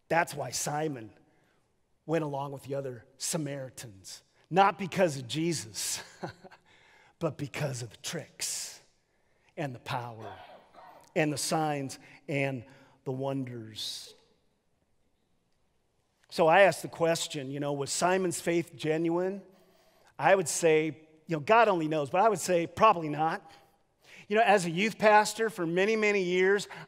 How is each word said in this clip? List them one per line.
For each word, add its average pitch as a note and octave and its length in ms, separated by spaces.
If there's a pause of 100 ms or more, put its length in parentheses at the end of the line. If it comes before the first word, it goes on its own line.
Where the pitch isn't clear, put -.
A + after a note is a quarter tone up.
That's E3+ 260
why C3 160
Simon D3 600 (960)
went D#3+ 180
along C#3 300
with C3+ 120
the C3+ 100
other C3 320 (100)
Samaritans, A2 1040 (280)
not F#3+ 280
because F3+ 380
of C3 100
Jesus, A#2+ 760 (200)
<laughs> F3 80 (880)
but D#3+ 180
because C3+ 460
of A2+ 80
the - 80
tricks - 840 (760)
and C#3 160
the A2+ 60
power A#2 520 (840)
and D#3 160
the C#3+ 60
signs D3 640 (280)
and C#3 380 (400)
the C#3 80
wonders. B2 1040 (2250)
So F3 160
I E3+ 160
asked F3 180
the D3+ 80
question, D#3+ 640
you C#3+ 100
know, C#3+ 140
was C#3 160
Simon's F#3 500
faith E3+ 340
genuine? E3+ 680 (760)
I D#3+ 160
would F#3 140
say, D#3 480 (300)
you E3 100
know, D3+ 40
God A3 280
only E3 200
knows, D3+ 200
but F3+ 140
I A3+ 80
would G3 80
say E3+ 280
probably F3 440
not. D#3 420 (760)
You G#3 80
know, A3+ 60
as G3+ 220
a F3 60
youth F#3 260
pastor G#3+ 540
for F3 160
many, F#3 300
many G#3 260
years, F#3 460 (200)